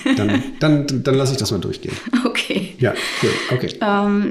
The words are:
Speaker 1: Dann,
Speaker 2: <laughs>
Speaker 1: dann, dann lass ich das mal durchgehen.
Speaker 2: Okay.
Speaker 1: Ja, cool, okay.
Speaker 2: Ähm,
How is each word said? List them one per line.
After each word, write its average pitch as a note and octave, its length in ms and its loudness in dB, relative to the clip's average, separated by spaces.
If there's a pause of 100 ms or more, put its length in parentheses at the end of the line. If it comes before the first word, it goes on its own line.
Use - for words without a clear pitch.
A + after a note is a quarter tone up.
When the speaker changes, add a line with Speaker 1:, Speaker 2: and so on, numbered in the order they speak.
(180)
Speaker 1:
Dann, G2+ 340 2
Speaker 2:
<laughs> - 80 -14
Speaker 1:
dann, C#3 440 2
dann C3+ 120 4
lass C3+ 160 2
ich B2+ 60 -2
das G#2 140 -2
mal G2+ 80 0
durchgehen. - 340 -6 (320)
Speaker 2:
Okay. - 540 -4
Speaker 1:
Ja, - 140 2 (300)
cool, A2+ 60 4 (220)
okay. - 180 -2 (100)
Speaker 2:
Ähm, G3+ 500 2